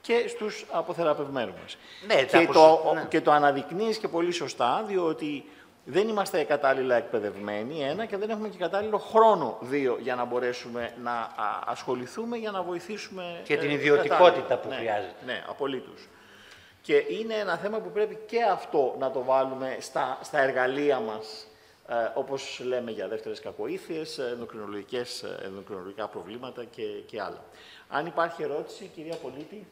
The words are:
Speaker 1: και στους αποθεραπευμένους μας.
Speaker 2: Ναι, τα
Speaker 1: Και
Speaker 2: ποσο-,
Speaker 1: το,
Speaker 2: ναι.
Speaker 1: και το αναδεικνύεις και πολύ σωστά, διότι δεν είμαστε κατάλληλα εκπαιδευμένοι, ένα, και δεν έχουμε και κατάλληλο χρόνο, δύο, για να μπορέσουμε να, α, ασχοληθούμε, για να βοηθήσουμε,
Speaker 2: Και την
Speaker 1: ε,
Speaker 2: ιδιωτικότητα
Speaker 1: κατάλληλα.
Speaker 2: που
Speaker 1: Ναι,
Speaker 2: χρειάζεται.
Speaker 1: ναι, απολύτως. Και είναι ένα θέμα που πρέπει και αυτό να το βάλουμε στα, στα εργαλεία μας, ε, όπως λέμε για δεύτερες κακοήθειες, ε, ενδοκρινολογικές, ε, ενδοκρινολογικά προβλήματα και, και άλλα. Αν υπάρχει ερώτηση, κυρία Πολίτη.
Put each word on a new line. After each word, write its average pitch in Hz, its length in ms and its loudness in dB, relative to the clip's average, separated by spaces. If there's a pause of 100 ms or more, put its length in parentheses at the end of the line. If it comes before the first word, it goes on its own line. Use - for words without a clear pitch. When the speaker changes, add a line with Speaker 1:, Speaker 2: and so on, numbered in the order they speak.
Speaker 1:
και 233 280 0
στους - 420 -8
αποθεραπευμένους 147 920 -2
μας. - 140 -14 (300)
Speaker 2:
Ναι, 180 180 6
τα 127 140 4
Speaker 1:
Και 165 80 6
Speaker 2:
ποσο-, 156 380 12
Speaker 1:
το, 151 100 4
Speaker 2:
ναι. 156 140 -2
Speaker 1:
και 160 120 2
το 151 100 4
αναδεικνύεις 147 680 4
και 190 100 -4
πολύ 170 240 0
σωστά, 143 540 0
διότι 160 580 -2 (400)
δεν 185 240 2
είμαστε 190 360 2
κατάλληλα 135 520 4
εκπαιδευμένοι, 104 840 -2
ένα, 165 240 -2
και 208 100 -6
δεν 214 140 -4
έχουμε 214 180 -4
και 180 100 -12
κατάλληλο 196 400 -2
χρόνο, 202 600 6
δύο, 127 400 0
για 123 140 -2
να 123 100 -2
μπορέσουμε 120 760 -2
να, 120 100 -4
α, 107 520 -4
ασχοληθούμε, 131 720 -6
για 220 140 -6
να 190 120 -4
βοηθήσουμε, 180 840 -8
Speaker 2:
Και 147 120 0
την 143 140 0
Speaker 1:
ε, - 20 0
Speaker 2:
ιδιωτικότητα 147 680 6
Speaker 1:
κατάλληλα. 123 160 0
Speaker 2:
που 147 120 -6
Speaker 1:
Ναι, 139 60 -6
Speaker 2:
χρειάζεται. 104 500 -4
Speaker 1:
ναι, 123 240 -8
απολύτως. 135 600 -8 (760)
Και 143 260 4
είναι 220 260 -4
ένα 196 220 0
θέμα 208 240 -2
που 180 100 -8
πρέπει 208 360 -2
και 233 160 0
αυτό 160 560 2
να 131 120 0
το 131 140 -2
βάλουμε 131 560 2
στα, 131 420 -4
στα - 160 -2
εργαλεία 135 640 2
μας, 110 460 -8 (420)
ε, 123 60 -6 (200)
όπως - 500 -6
λέμε 123 260 -2
για 101 180 -6
δεύτερες 107 320 -8
κακοήθειες, 156 800 -8
ε, 131 140 -4
ενδοκρινολογικές, 113 880 -8
ε, 95 220 -10
ενδοκρινολογικά 98 640 -10
προβλήματα 120 560 -12
και, 113 180 -12
και 104 380 -8
άλλα. 90 240 -8 (440)
Αν 147 180 -4
υπάρχει 170 360 -4
ερώτηση, 156 520 -8
κυρία 160 220 -10
Πολίτη. 156 560 -14